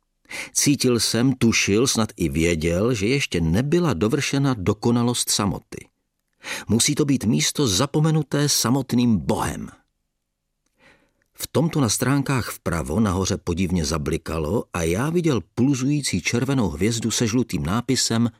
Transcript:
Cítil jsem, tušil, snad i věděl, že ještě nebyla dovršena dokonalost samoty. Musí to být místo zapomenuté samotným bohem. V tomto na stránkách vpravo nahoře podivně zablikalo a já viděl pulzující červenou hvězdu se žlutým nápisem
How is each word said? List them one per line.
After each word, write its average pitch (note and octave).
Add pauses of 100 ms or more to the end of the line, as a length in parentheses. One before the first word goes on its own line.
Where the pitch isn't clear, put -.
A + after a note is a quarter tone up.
(540)
Cítil B2+
jsem, B2
tušil, A2+
snad A2
i E2
věděl, E2+
že G2+
ještě C3
nebyla C3+
dovršena C3
dokonalost A#2
samoty. - (800)
Musí A#2
to D3+
být C3+
místo D3
zapomenuté D3
samotným B2
bohem. E2 (1600)
V -
tomto D3+
na A2+
stránkách C3+
vpravo D#2+
nahoře F#2+
podivně F2
zablikalo D#2+ (100)
a F2
já G2
viděl E3 (140)
pulzující C3
červenou A#2+
hvězdu A2
se A#2+
žlutým G2+
nápisem A#2 (100)